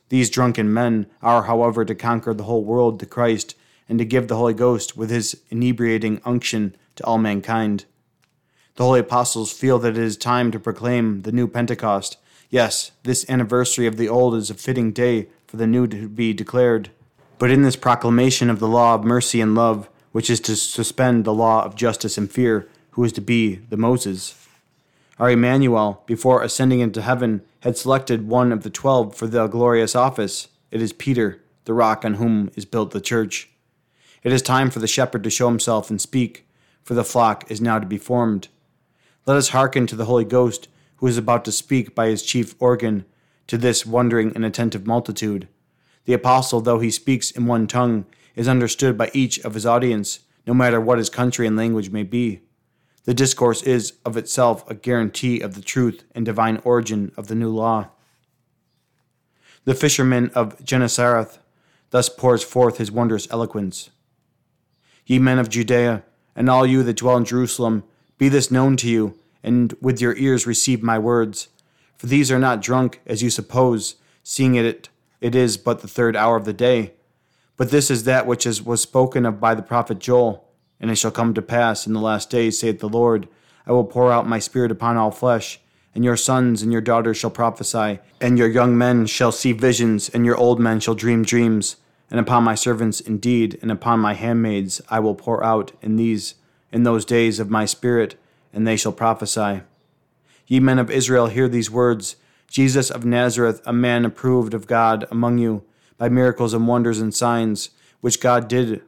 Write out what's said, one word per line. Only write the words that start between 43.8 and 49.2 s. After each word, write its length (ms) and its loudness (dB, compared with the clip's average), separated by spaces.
wondering 480 0
and 100 -4
attentive 420 -4
multitude. 600 -4
The 100 0
apostle, 460 0
though 200 0
he 100 -2
speaks 400 -4
in 160 -4
one 220 0
tongue, 380 0
is 140 -2
understood 500 0
by 140 -2
each 280 -2